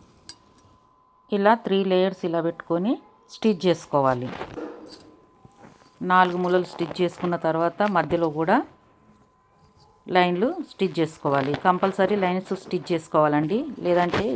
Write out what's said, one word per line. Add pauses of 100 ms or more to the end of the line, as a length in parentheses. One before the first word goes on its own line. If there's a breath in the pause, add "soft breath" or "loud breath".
(1400)
ఇలా (120)
త్రీ (120)
లేయర్స్
ఇలా
పెట్టుకొని (420)
స్టిచ్
చేసుకోవాలి. (1800)
నాలుగు
మూలలు
స్టిచ్
చేసుకున్న (100)
తర్వాత (180)
మధ్యలో (100)
కూడా (1600)
లైన్లు (240)
స్టిచ్
చేసుకోవాలి. (140)
కంపల్సరీ
లైన్స్ (120)
స్టిచ్
చేసుకోవాలండి, (280)
లేదంటే (140)